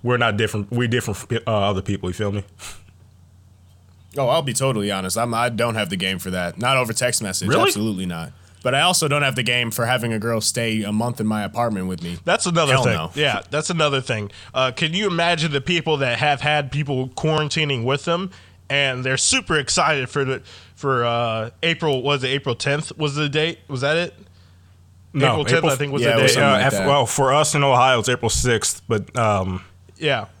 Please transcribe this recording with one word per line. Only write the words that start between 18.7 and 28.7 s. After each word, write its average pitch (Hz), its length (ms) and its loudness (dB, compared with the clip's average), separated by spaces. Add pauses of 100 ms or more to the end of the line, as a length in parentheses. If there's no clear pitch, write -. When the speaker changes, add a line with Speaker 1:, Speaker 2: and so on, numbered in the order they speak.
Speaker 3:
they're 131 120 0
super 208 400 0
excited 143 520 0
for 139 160 -2
the, 131 160 -4 (340)
for, 131 300 0
uh, 117 460 -2 (120)
April, 156 380 0
was 135 220 0
it 127 60 -2
April 135 260 -2
tenth 147 420 -4
was 147 180 -2
the 147 140 -2
date? 156 380 -2
Was 131 140 -6
that 147 160 0
it? 170 160 -4 (1000)
Speaker 1:
No, 135 140 2
Speaker 3:
April 113 180 2
tenth, 131 140 4
Speaker 1:
April 165 120 2
Speaker 3:
I 135 40 2
think, 139 180 -4
was 123 80 0
Speaker 2:
yeah, 117 120 4
Speaker 3:
the 113 60 4
Speaker 2:
it - 40 6
was 131 80 6
Speaker 3:
date. 120 40 4
Speaker 2:
something 143 140 4
Speaker 1:
Uh, 135 40 6
Speaker 2:
like 127 120 4
Speaker 1:
F-, 135 80 4
Speaker 2:
that. 98 140 0
Speaker 1:
well, 139 180 4
for 135 280 2
us 147 220 4
in 143 80 4
Ohio, 131 360 6
it's 110 100 0
April 120 200 0
sixth, - 580 0